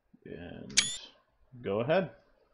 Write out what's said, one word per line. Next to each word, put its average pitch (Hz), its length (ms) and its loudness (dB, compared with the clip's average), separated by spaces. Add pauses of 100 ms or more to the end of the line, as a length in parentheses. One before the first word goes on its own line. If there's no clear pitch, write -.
(260)
And - 560 -2 (800)
go 104 200 2
ahead. 165 280 4 (440)